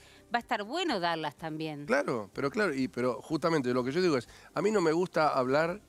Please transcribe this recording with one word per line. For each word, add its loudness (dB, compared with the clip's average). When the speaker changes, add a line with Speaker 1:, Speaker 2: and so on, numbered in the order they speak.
Speaker 1:
va -2
a 2
estar -4
bueno -2
darlas -2
también. -8
Speaker 2:
Claro, 0
pero -2
claro, 0
y, 0
pero -2
justamente 0
lo 2
que -2
yo 0
digo 4
es, -4
a -2
mí 4
no 4
me 4
gusta 2
hablar 0